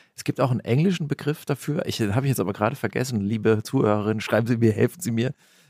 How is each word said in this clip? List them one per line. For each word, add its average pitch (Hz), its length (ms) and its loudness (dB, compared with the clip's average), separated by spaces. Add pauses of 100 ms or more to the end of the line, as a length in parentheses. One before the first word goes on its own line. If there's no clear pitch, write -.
(160)
Es - 80 -14
gibt - 160 -4
auch 131 100 2
einen 120 80 0
englischen 165 480 0
Begriff 147 380 -4
dafür. - 420 -4
Ich, - 120 -4
den 104 180 0
hab 135 80 0
ich 143 60 0
jetzt 120 100 0
aber 95 120 -2
gerade 104 220 0
vergessen. 120 460 -2
Liebe 107 420 2
Zuhörerinnen, 110 580 2
schreiben 110 280 0
Sie 120 80 2
mir, 113 160 4
helfen 113 280 0
Sie 123 120 -4
mir. 117 220 0 (360)